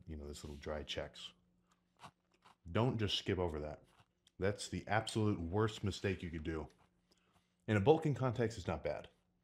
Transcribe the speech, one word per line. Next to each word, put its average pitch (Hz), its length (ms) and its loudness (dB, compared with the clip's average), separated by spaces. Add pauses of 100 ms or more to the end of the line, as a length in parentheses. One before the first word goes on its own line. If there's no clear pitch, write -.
you 80 80 -8
know, 73 120 -10
this 73 160 -12
little 73 140 -10
dry 76 260 -6
Chex. - 480 -8 (1400)
Don't 113 280 4
just 101 180 0
skip 95 220 0
over 82 220 0
that. 76 180 -8 (600)
That's 95 300 0
the 90 180 -4
absolute 104 520 2
worst 104 440 0
mistake 98 380 -2
you 90 80 -6
could 80 140 -6
do. 78 240 -4 (1000)
In 107 100 6
a 101 40 6
bulking 151 320 6
context, 117 460 0
it's 85 80 -8
not 82 160 0
bad, 73 240 -2 (360)